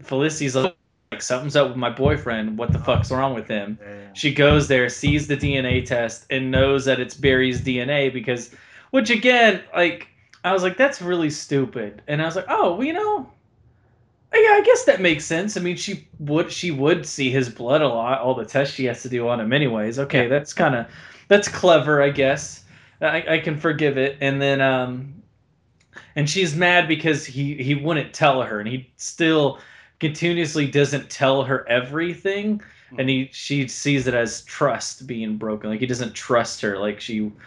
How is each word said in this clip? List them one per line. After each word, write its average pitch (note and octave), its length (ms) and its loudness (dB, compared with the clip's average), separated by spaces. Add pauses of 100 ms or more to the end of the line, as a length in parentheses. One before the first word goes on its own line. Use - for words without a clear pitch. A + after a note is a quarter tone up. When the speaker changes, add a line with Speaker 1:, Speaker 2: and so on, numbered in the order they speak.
Speaker 1:
Felicity's C#3+ 540 -2
like, C3+ 180 0 (440)
"Something's C#3 380 -4
up C#3 120 4
with B2 80 -8
my B2 140 -2
boyfriend. A2 680 -2
What A#2+ 160 -2
the B2+ 60 0
fuck's - 320 0
wrong C3 240 0
with A2+ 140 -8
him?" G#2 340 -6
Speaker 2:
Yeah, G2+ 60 -18 (100)
yeah. - 160 -20
Speaker 1:
She D3+ 180 0
goes D3 360 6
there, B2+ 200 2
sees D3 380 0
the C#3+ 100 -2
D C#3 200 -2
N B2+ 100 -2
A B2+ 160 0
test, A#2 480 -4
and C3 200 -2
knows C3+ 360 2
that B2+ 140 2
it's B2 140 -6
Barry's C3 460 2
D B2 200 -2
N B2+ 100 -4
A C#3+ 180 0
because, B2 460 -6 (360)
which A#3 200 2
again, A#3 520 4 (140)
like, E3+ 320 0 (360)
I F3+ 100 0
was F#3 80 0
like, F#3 160 0
"That's C4+ 240 2
really F3 280 0
stupid." B2+ 760 -4
And D3 140 -2
I - 20 0
was E3 120 -4
like, F#3 120 -4
"Oh, C#4+ 280 2
well, B3+ 100 -2
you D#4+ 80 -2
know, G#4 360 -2 (1040)
yeah, A4 180 8
I G#4 120 8
guess A#4+ 200 6
that F#3 160 4
makes D#3+ 240 2
sense." F#3+ 320 -2
I F3+ 40 -4
mean, F3 160 -2
she F3+ 300 -10 (140)
would, D3+ 320 -2
she F3 180 -6
would D3+ 360 2
see C3+ 240 -2
his C3 180 2
blood B2 340 0
a C#3 60 4
lot, A#2+ 320 0
all B2+ 140 0
the A#2 100 -6
tests C3+ 300 -2
she C3+ 100 -4
has A#2+ 180 -4
to C3 60 -10
do A#2+ 200 -2
on A#2+ 120 0
him A2 120 -4
anyways. A#2 460 0
Okay, C3+ 260 0
Speaker 2:
Yeah. A#2 40 0
Speaker 1:
that's C#3+ 240 -2
kinda, C3 340 0 (420)
that's G3+ 200 6
clever, D3+ 540 4
I C#3+ 80 4
guess. C#3+ 540 -2 (360)
I, D#3+ 240 0 (100)
I E3 40 4
can D#3 180 -4
forgive D3+ 400 0
it. C3+ 240 0
And C#3 220 0
then, C#3 180 2
um, C3 640 -2 (960)
and D3 120 0
she's E3+ 280 0
mad F3 320 4
because D#3 360 0
he, C#3 380 -6
he C#3 140 0
wouldn't D3 360 -2
tell C3+ 300 2
her, A2 180 -6
and G#2+ 80 -8
he C3 280 -10
still D#3 640 0 (400)
continuously D#3 680 -2
doesn't C#3 440 0
tell C3+ 340 2
her B2+ 240 -4
everything. E3+ 920 -2
Speaker 2:
Mm-hmm. - 420 -12
Speaker 1:
And C3 80 -2
he, C3+ 240 -2
she C#3 360 -4
sees C#3 400 -2
it B2 60 0
as A#2 280 -2
trust - 640 -4
being A2 300 -6
broken. G#2+ 340 -6
Like, G#2+ 100 -4
he A2+ 60 -2
doesn't A#2 280 -6
trust - 460 -2
her G2+ 180 -2
like G#2 220 -4
she G#2+ 300 -6 (160)